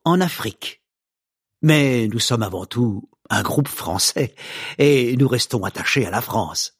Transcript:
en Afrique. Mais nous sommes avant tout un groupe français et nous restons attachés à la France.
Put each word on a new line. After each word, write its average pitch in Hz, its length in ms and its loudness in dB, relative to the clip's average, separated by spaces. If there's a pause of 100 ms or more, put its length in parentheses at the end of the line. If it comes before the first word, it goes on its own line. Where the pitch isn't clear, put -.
en 175 160 4
Afrique. - 640 -4 (760)
Mais 139 480 4
nous 113 100 -4
sommes 113 240 0
avant 92 220 -6
tout 117 440 -2 (200)
un - 140 0
groupe - 260 -2
français - 680 -2 (420)
et 131 380 4
nous 131 140 4
restons 120 340 -2
attachés - 420 -2
à 87 60 -6
la 110 100 -2
France. - 580 -4